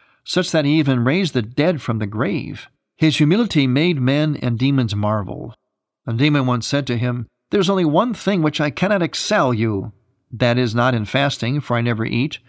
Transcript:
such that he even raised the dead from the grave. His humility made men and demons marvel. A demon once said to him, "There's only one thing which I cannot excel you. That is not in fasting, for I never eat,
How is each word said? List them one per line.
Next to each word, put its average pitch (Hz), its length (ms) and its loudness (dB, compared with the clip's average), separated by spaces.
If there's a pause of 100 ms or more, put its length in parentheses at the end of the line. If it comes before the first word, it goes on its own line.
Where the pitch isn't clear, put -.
(240)
such - 260 -2
that 151 160 2
he 151 120 4
even 131 260 2
raised 165 280 2
the 123 80 0
dead 143 400 0
from 110 200 -4
the 107 60 -2
grave. 123 600 -4 (260)
His 156 220 2
humility 156 500 2
made 143 360 2
men 143 340 0
and 117 220 -2
demons 127 360 2
marvel. 104 600 -4 (520)
A 120 60 -4
demon 139 320 2
once 123 220 0
said 143 220 -2
to 120 100 -2
him, 123 300 -4 (200)
"There's 190 220 2
only 185 160 2
one 151 260 2
thing 185 300 0
which 151 180 0
I 147 80 0
cannot 190 320 0
excel 156 540 0
you. 107 380 -2 (380)
That 120 280 0
is 117 160 0
not 123 200 2
in 107 120 -2
fasting, 139 560 -2
for 120 160 -2
I - 20 0
never 117 240 -2
eat, 131 440 -2